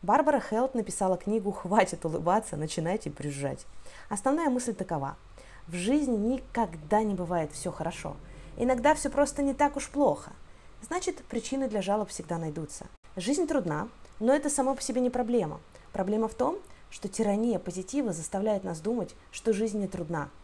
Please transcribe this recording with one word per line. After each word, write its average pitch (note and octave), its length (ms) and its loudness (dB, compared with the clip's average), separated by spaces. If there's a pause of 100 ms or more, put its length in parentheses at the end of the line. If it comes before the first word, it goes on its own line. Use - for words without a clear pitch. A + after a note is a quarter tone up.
Барбара C4+ 360 6
Хелт A#3 360 0
написала G3+ 420 0
книгу G3+ 340 0
«Хватит F#3+ 540 2
улыбаться, E3 540 2
начинайте E3 500 -2
брюзжать». C#3+ 580 -6 (440)
Основная C#4+ 400 4
мысль B3 240 0
такова. D3+ 420 -2 (500)
В D#3+ 60 -12
жизни A#3+ 440 2
никогда G#3 880 0
не G#3 120 2
бывает E3+ 380 0
все - 200 -6
хорошо. - 440 -6 (420)
Иногда B3 360 6
все D4+ 140 -2
просто C#4+ 340 2
не C#4 120 2
так C#4+ 220 2
уж C#4 120 -6
плохо. B3+ 440 2 (500)
Значит, - 420 -4
причины C4 440 -2
для G#3 120 0
жалоб G3+ 300 0
всегда E3 260 -6
найдутся. D#3+ 480 -6 (320)
Жизнь D4 300 2
трудна, G3+ 420 0 (320)
но A#3+ 140 6
это D4+ 160 2
само C4+ 240 2
по C4 80 -8
себе B3 180 0
не B3 80 4
проблема. A#3 500 0 (340)
Проблема G#3 360 0
в A3 60 -8
том, D4+ 240 0 (320)
что - 180 -8
тирания G#3+ 500 2
позитива F#3+ 540 -2
заставляет G3 500 0
нас E3+ 180 -6
думать, G#3+ 340 -2 (180)
что - 220 2
жизнь G#3+ 260 0
не F#3+ 80 -2
трудна. E3 400 -4 (160)